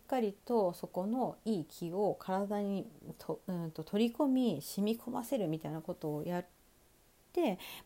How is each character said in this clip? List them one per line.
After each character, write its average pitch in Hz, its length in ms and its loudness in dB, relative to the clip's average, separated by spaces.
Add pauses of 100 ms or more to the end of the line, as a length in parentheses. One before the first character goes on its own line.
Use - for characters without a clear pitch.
っ - 40 -20
か 262 140 2
り 208 120 2
と 202 400 2
そ - 140 -8
こ 185 200 -2
の 220 380 0
い 208 160 2
い 143 60 -2
気 170 260 -6
を 190 260 2
体 202 440 0
に 202 240 0 (320)
と、 - 280 -6
う 185 60 -4
ん 165 200 -2
と、 156 120 -8
取 220 240 2
り 233 60 -4
込 302 120 2
み、 254 360 4
染 - 200 -2
み 226 160 2
込 - 120 -10
ま 254 120 -2
せ 269 140 -2
る 196 120 2
み 160 120 0
た 156 80 -6
い 147 40 -4
な 160 100 -6
こ 180 100 -6
と 151 240 -4
を 147 80 -4
や 175 160 0
っ 180 60 -6 (840)
て、 262 260 2 (260)